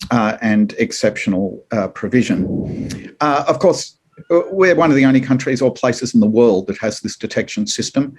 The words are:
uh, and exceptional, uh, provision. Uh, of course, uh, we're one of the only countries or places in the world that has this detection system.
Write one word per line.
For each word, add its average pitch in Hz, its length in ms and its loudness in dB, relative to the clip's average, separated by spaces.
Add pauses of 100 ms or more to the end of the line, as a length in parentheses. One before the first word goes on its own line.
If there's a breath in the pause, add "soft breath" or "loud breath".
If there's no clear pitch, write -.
(100)
uh, 110 300 0
and 107 380 2
exceptional, 101 960 -2
uh, 101 160 -2
provision. - 1300 -4
Uh, 147 260 0
of 147 120 0
course, - 380 0 (340)
uh, 170 100 4 (100)
we're 185 240 4
one 160 160 4
of 143 60 4
the 139 80 6
only 131 160 6
countries 131 420 -2
or 127 100 4
places 120 420 -4
in 117 60 6
the 107 60 6
world 107 400 4
that 98 120 -6
has 107 220 -6
this - 160 -8
detection - 500 -6
system. 135 520 -4